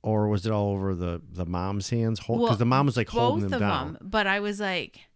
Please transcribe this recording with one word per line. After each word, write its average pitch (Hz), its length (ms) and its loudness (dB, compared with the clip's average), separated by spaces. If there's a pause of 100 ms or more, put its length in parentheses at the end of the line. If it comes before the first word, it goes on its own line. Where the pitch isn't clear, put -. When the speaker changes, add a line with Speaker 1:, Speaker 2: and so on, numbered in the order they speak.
Speaker 1:
Or 107 280 2
was 104 180 2
it 110 60 0
all 104 200 2
over 98 220 0
the, 87 260 -2 (100)
the 85 140 -4
mom's 95 460 -2
hands? 113 300 0
Hol-, - 180 -2
'cause 233 100 2
Speaker 2:
Well, 113 80 4
Speaker 1:
the 113 80 2
mom 131 220 4
was, 123 100 2
like, 117 140 -2
holding 240 320 0
Speaker 2:
both - 60 -2
Speaker 1:
him - 60 -2
Speaker 2:
of 247 60 -2
Speaker 1:
down. 160 340 0
Speaker 2:
them, - 140 -16
but 208 180 0
I 196 140 0
was 208 200 -4
like 185 400 -4 (160)